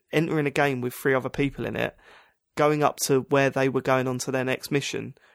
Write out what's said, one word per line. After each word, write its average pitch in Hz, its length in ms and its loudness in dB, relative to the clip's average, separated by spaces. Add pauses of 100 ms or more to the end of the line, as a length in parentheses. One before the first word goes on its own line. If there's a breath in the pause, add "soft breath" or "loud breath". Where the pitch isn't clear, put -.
(120)
entering 151 360 2
a 135 40 -2
game 139 300 2
with 123 140 -4
three 139 180 0
other 131 160 0
people 131 360 -2
in 110 100 -6
it, 113 200 -4 (600 soft breath)
going 151 280 2
up - 140 2
to 135 320 2
where 135 220 4
they 135 180 2
were 131 120 0
going 131 260 0
on 127 100 -2
to 127 140 -6
their 131 120 -2
next 131 280 -4
mission, 123 420 -4 (220 soft breath)